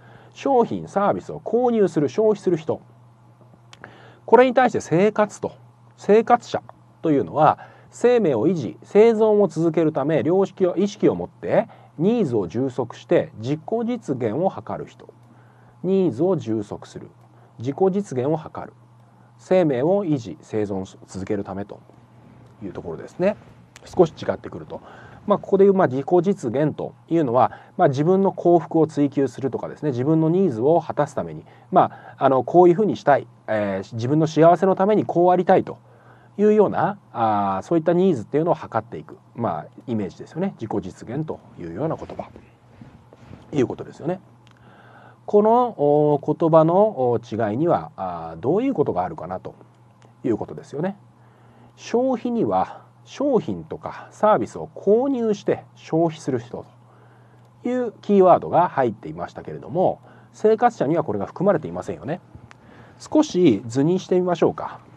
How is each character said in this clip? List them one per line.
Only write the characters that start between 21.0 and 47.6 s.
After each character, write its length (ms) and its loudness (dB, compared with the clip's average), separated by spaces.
続 180 -10
け 120 -4
る 80 -6
た 100 -10
め 100 -8
と 160 -18
い 20 -10
う 60 -12
と 100 -12
こ 80 -12
ろ 60 -10
で 100 -16
す 140 -14
ね。 160 0
少 220 2
し 140 -8
違 120 -6
っ 60 -6
て 120 -14
く 80 -14
る 80 -14
と。 140 -14
ま 100 2
あ、 20 -4
こ 120 -8
こ 80 2
で 60 8
い 40 8
う、 60 4
ま 100 4
あ、 40 4
自 140 -4
己 40 -8
実 280 -2
現 220 0
と 220 -10
い 100 -2
う 60 0
の 80 -2
は、 200 4
ま 100 2
あ、 20 6
自 160 0
分 180 4
の 100 2
幸 260 4
福 200 -2
を 80 4
追 240 0
求 180 -2
す 120 -10
る 100 -4
と 80 -8
か 100 -8
で 80 -14
す 60 -14
ね、 80 -2
自 140 -4
分 160 2
の 100 2
ニ 180 2
ー 20 0
ズ 100 -6
を 200 2
果 140 -12
た 120 0
す 80 -18
た 100 -6
め 100 -12
に、 100 -16
ま 180 4
あ、 80 -4
あ 40 6
の、 160 2
こ 200 6
う 40 8
い 40 6
う 20 4
ふ 60 -2
う 60 2
に 100 -2
し 60 -14
た 160 4
い、 80 -6
え 360 -2
ー、 100 -16
自 140 -4
分 100 2
の 80 2
幸 300 4
せ 100 0
の 100 2
た 100 0
め 100 2
に 80 0
こ 240 2
う 40 4
あ 40 4
り 80 0
た 120 4
い 80 2
と 140 -12
い 60 2
う 100 4
よ 120 4
う 40 -2
な、 280 -2
あ 480 0
ー、 60 -14
そ 80 -2
う 40 2
い 20 2
っ 40 -10
た 80 2
ニ 200 2
ー 20 0
ズ 80 -6
っ 20 -12
て 140 -4
い 20 2
う 40 -2
の 80 0
を 20 2
測 300 -6
っ 20 -20
て 120 -14
い 60 -16
く、 140 -20
ま 260 -6
あ、 60 -16
イ 100 -4
メ 100 -4
ー 40 -8
ジ 80 -20
で 80 -16
す 60 -20
よ 80 -10
ね。 200 -6
自 80 -10
己 160 -6
実 240 -16
現 180 -8
と 140 -10
い 60 -14
う 100 -12
よ 120 -6
う 20 -4
な 80 -6
言 100 -14
葉、 240 -14
い 80 -2
う 60 2
こ 100 -8
と 80 -14
で 80 -18
す 80 -20
よ 60 -10
ね。 140 -6
こ 160 4
の、 340 2
お 460 2
ー、 160 -4
言 120 2
葉 140 8
の、 460 2
お 80 0
ー、 340 -4
違 20 -4
い 20 -4
に 100 -2